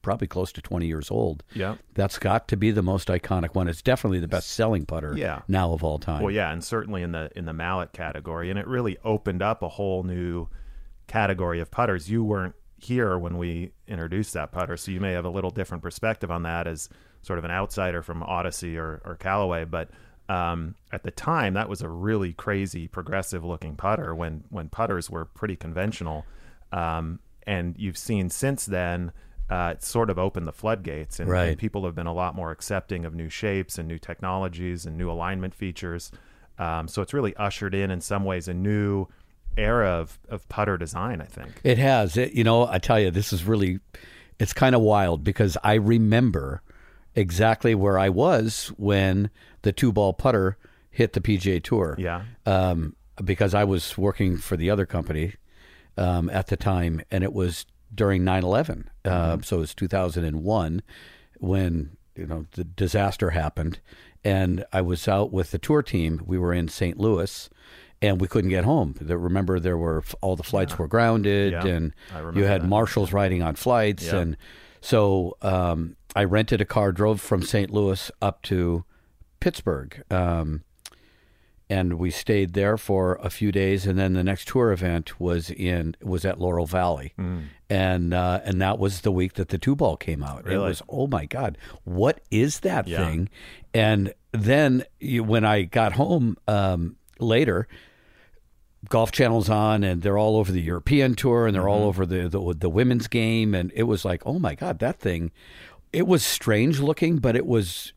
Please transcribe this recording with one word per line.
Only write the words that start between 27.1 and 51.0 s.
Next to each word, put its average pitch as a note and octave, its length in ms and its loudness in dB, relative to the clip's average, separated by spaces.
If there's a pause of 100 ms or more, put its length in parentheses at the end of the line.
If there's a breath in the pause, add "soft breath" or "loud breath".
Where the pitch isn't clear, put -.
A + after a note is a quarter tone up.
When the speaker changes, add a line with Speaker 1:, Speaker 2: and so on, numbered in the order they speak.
Speaker 2:
and F2 320 -4
you've F#2+ 200 -6
seen G2 300 -2
since C3+ 380 -4
then, F2 440 -4 (380 soft breath)
uh, F2+ 280 -2
it's - 120 -12
sort A2+ 220 0
of F2 80 -2
opened F#2 280 -2
the D#2+ 60 -8
floodgates, F2 680 -6
and, E2 120 -4
Speaker 1:
Right. F2+ 180 2
Speaker 2:
and D2+ 100 -2
people G2+ 280 -4
have E2+ 80 -6
been E2+ 120 -6
a E2+ 80 -4
lot F2+ 220 -4
more E2+ 140 -6
accepting F2+ 560 -6
of D#2+ 80 -10
new E2 160 -8
shapes G2 480 -4
and E2 100 -8
new E2 100 -8
technologies F2+ 840 -6
and D#2+ 140 -10
new F2 120 -4
alignment F#2 440 -6
features. F2 580 -8 (460 soft breath)
Um, E2 280 -4
so F2+ 140 -6
it's G2 140 -6
really B2 220 -2
ushered G2+ 380 -4
in, G2 160 0
in F2 120 -4
some G2 220 -2
ways, F2+ 220 -4
a F2+ 80 -6
new G2+ 540 0 (480 soft breath)
era A2 320 2
of, E2+ 300 -2 (100)
of - 200 -12
putter G2+ 300 0
design, F2 420 -4
I C#2+ 60 -10
think. - 380 -16
Speaker 1:
It B2 140 6
has. A#2+ 380 4
It, B2 160 2
you A#2 120 2
know, A#2 220 6
I F#2 120 0
tell A2 220 4
you, F#2+ 100 4
this G2 220 -2
is E2+ 120 -2
really, G2 360 2 (580 loud breath)
it's A2 140 -2
kinda B2+ 260 4
wild G2 460 4
because G2 400 2
I G#2+ 100 6
remember G#2+ 880 2 (520 soft breath)
exactly A2 600 4
where G2 240 4
I G2 100 4
was A2 680 2
when G2 540 2 (320 soft breath)
the G2+ 100 4
two B2 200 2
ball G2 200 4
putter G2 440 2 (340 soft breath)
hit A#2 240 2